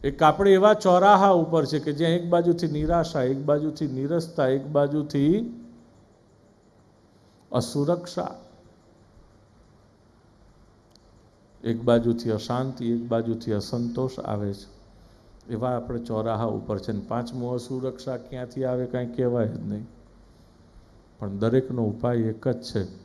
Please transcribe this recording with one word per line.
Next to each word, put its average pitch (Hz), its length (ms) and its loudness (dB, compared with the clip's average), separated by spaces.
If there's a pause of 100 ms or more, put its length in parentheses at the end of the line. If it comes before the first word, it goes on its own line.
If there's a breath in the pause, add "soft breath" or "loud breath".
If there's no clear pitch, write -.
એક 143 180 0
આપણે 185 300 6
એવા 202 200 8
ચોરાહા 196 560 8
ઉપર 160 360 4
છે 151 140 -2
કે 151 140 -4
જ્યાં 160 180 2
એક 170 180 0
બાજુથી 170 380 4
નિરાશા, 151 560 0
એક 135 220 0
બાજુથી 151 420 0
નીરસતા, 143 600 -2
એક 139 200 0
બાજુથી 147 960 0 (1900)
અસુરક્ષા, 147 840 -2 (3250)
એક 113 200 -4
બાજુથી 117 480 2
અશાંતિ, 127 540 -4
એક 117 220 -2
બાજુથી 113 440 -2
અસંતોષ 120 680 -4
આવે 104 340 -6
છે. - 220 -18 (720 soft breath)
એવા 120 200 -4
આપણે 120 300 -6
ચોરાહા 113 460 -4
ઉપર 107 340 -4
છે. - 120 -8
ને 101 80 -4
પાંચમું 120 540 -6
અસુરક્ષા 127 640 -8
ક્યાંથી 127 460 -10
આવે 127 220 -2
કાંઈ 123 200 -6
કહેવાય 120 420 0
જ - 120 -6
નહીં. 104 280 -8 (1300)
પણ 101 180 -8
દરેકનો 120 460 0
ઉપાય 113 340 -2
એક 110 300 -2
જ 120 160 -4
છે 98 240 -4 (180)